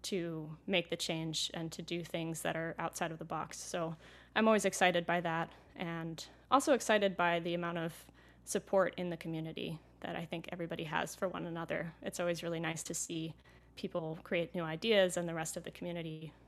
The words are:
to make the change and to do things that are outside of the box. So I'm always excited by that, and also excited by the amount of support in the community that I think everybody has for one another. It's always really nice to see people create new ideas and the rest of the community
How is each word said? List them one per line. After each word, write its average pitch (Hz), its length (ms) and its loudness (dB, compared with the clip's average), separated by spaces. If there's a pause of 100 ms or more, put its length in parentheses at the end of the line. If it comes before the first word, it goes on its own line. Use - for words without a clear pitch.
to 165 440 -4 (200)
make 180 240 4
the 170 40 0
change 160 600 -2
and 165 160 -4
to - 100 -10
do 170 220 -4
things 165 400 -4
that 165 120 2
are 165 220 -4
outside 170 340 -2
of 160 60 -8
the 165 80 -8
box. 156 320 -6
So - 380 -4 (400)
I'm 220 120 6
always 208 180 6
excited 180 420 4
by 175 140 2
that, 165 280 0 (280)
and 165 460 -6 (280)
also 277 220 6
excited 202 440 4
by 170 220 4
the 170 160 -2
amount 175 240 -2
of 165 120 -2 (520)
support - 540 2
in 180 120 -2
the 165 80 -4
community 160 600 -6 (220)
that 175 140 -6
I 170 100 -4
think 170 260 -6
everybody 165 320 -6
has 160 320 -2
for 190 120 -2
one 175 200 -4
another. 170 440 -4 (120)
It's - 160 -6
always 175 240 0
really 170 160 -2
nice 165 240 -4
to 170 100 -6
see 160 400 -6 (420)
people 165 480 -4
create 170 300 0
new 180 80 -2
ideas 180 560 4
and 175 100 0
the 165 60 -2
rest 160 240 -4
of 175 60 -8
the 170 80 -10
community 165 600 -8 (160)